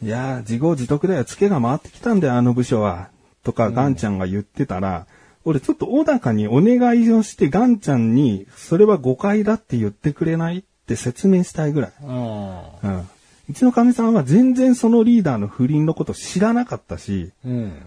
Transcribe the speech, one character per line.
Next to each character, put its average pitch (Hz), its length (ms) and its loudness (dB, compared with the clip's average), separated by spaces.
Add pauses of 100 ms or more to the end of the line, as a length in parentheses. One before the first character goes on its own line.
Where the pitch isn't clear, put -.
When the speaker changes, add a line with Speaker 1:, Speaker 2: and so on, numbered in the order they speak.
Speaker 1:
「い 113 60 -8
や 127 300 -6
ー、 - 20 -10
自 113 180 -6
業 156 140 0
自 131 160 -4
得 143 200 -2
だ 190 80 0
よ。 123 100 -2
ツ - 120 -14
ケ 202 100 2
が 180 140 0
回 120 140 0
っ 170 40 -4
て - 100 -20
き - 100 -20
た 233 160 0
ん 196 40 2
だ 151 100 2
よ、 123 40 0
あ 123 80 2
の 120 120 4
部 123 100 0
署 120 180 0
は。」 92 280 -4 (340)
と 120 100 -4
か、 117 140 0
Speaker 2:
う 101 40 -4
ん。 117 40 -6
Speaker 1:
ガ 131 120 0
ン 135 60 0
ち 113 140 -6
ゃ - 20 -2
ん 98 80 -2
が 92 80 -4
言 95 140 -4
っ 101 40 -4
て - 220 -6
た 92 140 -6
ら、 92 260 -4 (400)
俺 151 140 0
ち - 100 -4
ょ 302 60 2
っ - 20 -14
と - 100 -8
小 285 180 0
高 247 280 0
に 107 140 0
お 120 120 2
願 240 200 4 (200)
い 233 120 4
を 220 100 4
し - 140 -6
て、 147 140 0
ガ 202 180 2
ン 233 100 4
ち 175 140 -4
ゃ 135 60 2
ん 113 180 2
に、 110 320 0 (100)
「そ - 220 -2
れ 208 60 6
は 214 120 4
誤 131 180 -2
解 208 280 0
だ 208 100 0
っ 220 80 -4
て - 160 -6
言 107 120 0
っ - 20 -6
て 151 200 -4
く 165 140 -4
れ 165 120 -2
な 165 140 -4
い？」 175 60 -6
っ - 300 -18
て 117 80 -4
説 - 320 -4
明 185 160 4
し - 100 -10
た 156 140 -4
い 147 40 -2
ぐ 147 100 -2
ら 113 80 -6
い。 - 20 -20 (100)
Speaker 2:
う 139 100 -14
ん。 127 40 -6 (680)
Speaker 1:
う 107 40 -4
ん。 92 220 -6 (400)
う 147 40 -10
ち 254 120 0
の 247 60 6
か 240 120 2
み 247 100 6
さ 233 100 -2
ん 233 100 2
は 180 100 2
全 240 320 4
然 254 200 4
そ 233 140 2
の 233 140 4
リ 233 160 4
ー 202 40 2
ダ 151 100 0
ー 113 40 -2
の 104 100 -4
不 123 200 -2
倫 151 180 0
の 160 80 0
こ - 120 -6
と - 80 -8
知 - 260 -8
ら 220 140 2
な 240 120 0
か - 120 -8
っ - 100 -18
た - 100 -8
し、 92 340 -6 (140)
Speaker 2:
う 127 40 -8
ん。 117 240 -6 (140)